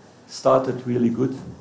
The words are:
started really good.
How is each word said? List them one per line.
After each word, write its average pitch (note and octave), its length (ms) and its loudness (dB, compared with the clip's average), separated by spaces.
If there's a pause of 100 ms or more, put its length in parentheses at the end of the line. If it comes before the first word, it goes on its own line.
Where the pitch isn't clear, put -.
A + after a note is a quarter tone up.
(280)
started C3 580 0
really A#2+ 240 2
good. B2+ 240 -2 (280)